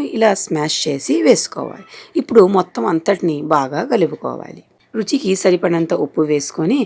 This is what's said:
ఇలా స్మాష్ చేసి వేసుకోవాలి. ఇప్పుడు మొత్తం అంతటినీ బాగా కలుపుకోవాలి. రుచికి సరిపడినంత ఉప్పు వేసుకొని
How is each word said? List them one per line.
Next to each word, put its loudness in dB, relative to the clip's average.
ఇలా 0
స్మాష్ -4
చేసి -2
వేసుకోవాలి. 0
ఇప్పుడు 4
మొత్తం 0
అంతటినీ 0
బాగా 0
కలుపుకోవాలి. -4
రుచికి -2
సరిపడినంత 0
ఉప్పు -2
వేసుకొని 0